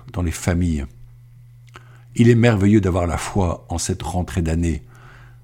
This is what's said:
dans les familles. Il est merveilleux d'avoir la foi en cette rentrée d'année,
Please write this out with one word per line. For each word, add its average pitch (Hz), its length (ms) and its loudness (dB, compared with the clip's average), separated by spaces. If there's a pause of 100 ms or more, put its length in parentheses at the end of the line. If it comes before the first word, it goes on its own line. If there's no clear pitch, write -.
(140)
dans 87 80 -6
les 85 100 -4
familles. 85 540 -2 (1300)
Il 117 140 6
est 120 60 6
merveilleux 110 460 4
d'avoir 90 240 0
la 80 120 -4
foi - 520 -2
en 85 80 -6
cette - 240 -6
rentrée 90 400 -4
d'année, 82 400 -2 (640)